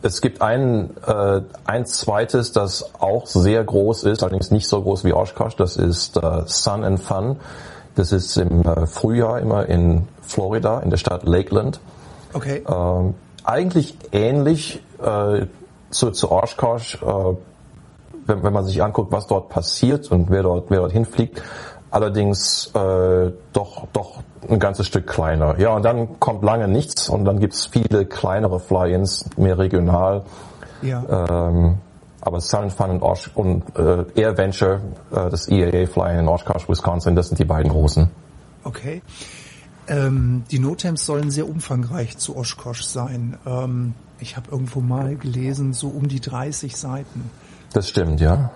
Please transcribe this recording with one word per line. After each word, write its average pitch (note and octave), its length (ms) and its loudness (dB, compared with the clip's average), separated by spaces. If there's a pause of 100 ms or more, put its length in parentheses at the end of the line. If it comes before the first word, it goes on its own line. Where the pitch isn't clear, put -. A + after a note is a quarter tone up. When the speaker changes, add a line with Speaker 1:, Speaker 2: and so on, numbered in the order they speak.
Speaker 1:
es G2+ 200 -2
gibt - 200 0
ein, A#2 500 2 (140)
äh, G2 360 2 (240)
ein A#2 200 -2
zweites, A#2 680 0
das - 480 -2
auch G#2 260 0
sehr G#2 380 4
groß G#2 400 2
ist, G#2 200 2
allerdings F#2+ 280 0
nicht G#2 160 2
so G2+ 140 2
groß G2 220 0
wie F2+ 100 4
Oshkosh. - 420 -2
Das F2+ 200 0
ist, F2 420 0
äh, E2 280 0
Sun - 380 -2
and F#2+ 160 0
Fun. G#2+ 380 -4 (580)
Das F#2+ 180 2
ist - 240 0
im, E2+ 240 4
äh, E2 240 2
Frühjahr A#2 540 0
immer G#2 260 2
in E2+ 420 4 (140)
Florida, G#2+ 580 0
in F2+ 120 0
der F#2 60 2
Stadt - 280 -2
Lakeland. G2+ 560 2 (500)
Speaker 2:
Okay. C#3 340 -6
Speaker 1:
Ähm, F2+ 500 0 (280)
eigentlich E3+ 540 0 (160)
ähnlich, C#3 680 0 (220)
äh, G#2 440 0 (420)
zu, - 220 0
zu - 200 0
Oshkosh, A#2 680 0
äh, - 40 -6 (1200)
wenn, G2 180 0
wenn G2+ 100 2
man G2 100 0
sich F#2+ 180 0
anguckt, G#2 300 0
was G2+ 160 -2
dort G2 220 0
passiert C3+ 600 0
und F2 180 4
wer F#2+ 140 2
dort, F2 260 0
wer G2 100 4
dorthin F2+ 240 2
fliegt. - 380 -2 (500)
Allerdings, G2+ 840 0
äh, F#2 560 2 (200)
doch, - 400 -4
doch - 300 -6 (260)
ein A2 120 4
ganzes G2 260 2
Stück - 220 -2
kleiner. D#2+ 520 0
Ja, A2 160 4
und G2+ 80 0
dann A#2 360 0
kommt G#2 240 0
lange G#2+ 240 2
nichts B2 420 0
und G2 160 2
dann G2 140 4
gibt's - 260 0
viele G#2+ 400 2
kleinere F#2 540 0
Fly-ins, F#2 680 0 (120)
mehr F#2 200 4
regional. F#2 680 2 (600)
Speaker 2:
Ja. F2 680 -2
Speaker 1:
Ähm, E2+ 280 4 (440)
aber F2 200 -2
Sun G#2 220 -2
and G2 100 -4
Fun F#2 180 -2
und F#2 100 -2
Osh-, - 320 0
und, F2+ 420 -2
äh, F2 380 2
Air G#2+ 240 2
Venture, G2 440 0 (300)
äh, F2+ 200 0
das F2+ 180 -6
E F#2 160 4
A F2 40 2
A F2+ 180 2
Fly-in F2 320 0
in E2 80 2
Oshkosh, F2 420 0
Wisconsin, F2 460 0
das F2 140 2
sind D2 100 -2
die D#2 60 4
beiden D#2 260 2
großen. D#2 360 4 (580)
Speaker 2:
Okay. C#3 360 -10 (840)
Ähm, C3 640 0
die C3 80 0
Notems E3 480 -2
sollen D3 240 -2
sehr D3+ 180 -4
umfangreich B2+ 720 -4
zu - 180 -8
Oshkosh A#2 480 -10
sein. B2 640 -8
Ähm, B2 480 -4 (240)
ich - 180 -14
hab A#2+ 140 -14
irgendwo C3 300 -6
mal C3+ 340 -2
gelesen, C3 580 -4
so C#3 140 -8
um C#3+ 200 -4
die C3+ 120 -4
dreißig C3 580 -8
Seiten. C3 540 -10 (420)
Speaker 1:
Das G2 160 2
stimmt, D#2+ 320 0
ja. A#2 340 4